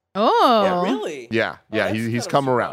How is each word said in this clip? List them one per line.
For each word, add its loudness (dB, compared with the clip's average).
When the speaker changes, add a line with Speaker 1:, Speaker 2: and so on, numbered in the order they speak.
Speaker 1:
Oh. 4
Speaker 2:
Yeah, 0
really? -4
Speaker 3:
Yeah, -2
Speaker 2:
Oh, -2
Speaker 3:
yeah, 2
Speaker 2:
that's -2
Speaker 3:
he, -4
he's -4
Speaker 2:
kind -
of -8
Speaker 3:
come 2
Speaker 2:
a 4
Speaker 3:
around. 0